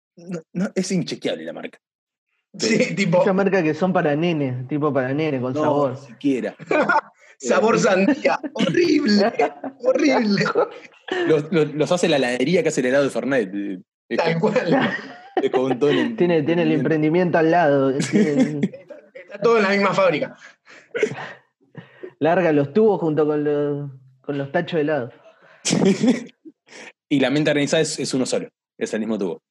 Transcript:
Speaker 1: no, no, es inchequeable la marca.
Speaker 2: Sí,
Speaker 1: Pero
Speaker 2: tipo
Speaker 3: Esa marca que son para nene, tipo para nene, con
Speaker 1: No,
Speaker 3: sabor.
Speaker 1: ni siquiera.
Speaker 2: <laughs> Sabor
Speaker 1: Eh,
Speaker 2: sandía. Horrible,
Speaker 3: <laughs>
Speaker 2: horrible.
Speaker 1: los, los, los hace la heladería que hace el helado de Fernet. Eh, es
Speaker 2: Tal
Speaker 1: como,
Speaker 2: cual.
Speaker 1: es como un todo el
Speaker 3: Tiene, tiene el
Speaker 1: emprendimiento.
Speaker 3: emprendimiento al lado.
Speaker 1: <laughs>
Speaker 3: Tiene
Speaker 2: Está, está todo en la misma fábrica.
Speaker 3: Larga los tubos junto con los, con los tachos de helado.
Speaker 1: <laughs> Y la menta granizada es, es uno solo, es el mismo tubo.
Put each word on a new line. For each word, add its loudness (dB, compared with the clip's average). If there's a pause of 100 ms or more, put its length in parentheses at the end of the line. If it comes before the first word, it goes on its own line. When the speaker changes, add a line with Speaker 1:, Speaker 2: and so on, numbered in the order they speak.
(160)
Speaker 1:
no, -12 (100)
no, -4
es -4
inchequeable -4
la -10
marca. -14 (800)
Speaker 2:
Sí, 0
Speaker 1:
Pero -2
Speaker 2:
tipo 2
Speaker 3:
Esa 2
marca 0
que 0
son -2
para 0
nene, -2
tipo -2
para -2
nene, -2
con -4
Speaker 1:
No, -4
Speaker 3:
sabor. 0
Speaker 1:
ni -14
siquiera. -4
Speaker 2:
<laughs> 0 (240)
Sabor 2
Speaker 1:
Eh, 2
Speaker 2:
sandía. 2 (140)
Horrible, 2 (240)
Speaker 3:
<laughs> -12
Speaker 2:
horrible. 2 (840)
Speaker 1:
los, 2
los, 2
los 0
hace 2
la 2
heladería 2
que 0
hace 0
el 0
helado 4
de 0
Fernet. -2
Eh, -6 (300)
es -4
Speaker 2:
Tal 0
Speaker 1:
como, 0
Speaker 2:
cual. 0 (460)
Speaker 1:
es -2
como 0
un -2
todo 2
el 0
Speaker 3:
Tiene, 2
tiene 0
el 2
Speaker 1:
emprendimiento. 2
Speaker 3:
emprendimiento -
al 4
lado. 4
Speaker 1:
<laughs> -4
Speaker 3:
Tiene 2
Speaker 2:
Está, -8 (180)
está -18
todo 2
en 2
la 0
misma 0
fábrica. 0 (1800)
Speaker 3:
Larga 2
los 2
tubos 4
junto 0
con 0
los, -2 (300)
con -6
los -8
tachos -2
de 0
helado. -2 (520)
Speaker 1:
<laughs> 0 (760)
Y 2
la 2
menta 0
granizada 2
es, -4
es -6
uno 0
solo, -4 (280)
es -6
el -2
mismo -4
tubo. -6